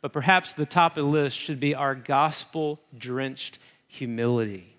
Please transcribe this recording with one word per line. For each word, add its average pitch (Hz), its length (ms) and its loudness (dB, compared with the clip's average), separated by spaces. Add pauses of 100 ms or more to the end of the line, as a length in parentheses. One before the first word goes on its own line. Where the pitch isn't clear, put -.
but 135 100 -6
perhaps 180 440 2
the 151 100 -2
top 165 320 4
of 151 80 0
the 143 60 2
list 147 260 2
should 143 240 -6
be 143 140 0
our 139 200 -2
gospel-drenched 135 1600 -4 (300)
humility 117 920 -2